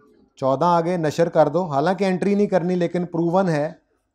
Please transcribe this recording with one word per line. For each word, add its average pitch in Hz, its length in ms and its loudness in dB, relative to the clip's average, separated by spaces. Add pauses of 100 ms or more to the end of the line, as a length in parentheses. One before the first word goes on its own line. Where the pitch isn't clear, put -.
(380)
चौदह 135 280 0
आ 175 140 2
गए, 175 180 -2
नशर 165 320 0
कर 151 180 4
दो। 160 180 -2
हालांकि 160 380 -2
एंट्री 185 300 0
नहीं 202 140 2
करनी, 180 280 0
लेकिन 175 300 -2
प्रूवन 170 420 0
है 156 320 -2 (340)